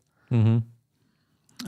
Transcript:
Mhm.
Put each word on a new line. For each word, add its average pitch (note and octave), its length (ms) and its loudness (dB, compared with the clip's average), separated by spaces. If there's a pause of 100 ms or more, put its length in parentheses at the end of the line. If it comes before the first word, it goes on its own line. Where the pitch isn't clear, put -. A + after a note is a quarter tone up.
(320)
Mhm. A2+ 300 2 (1080)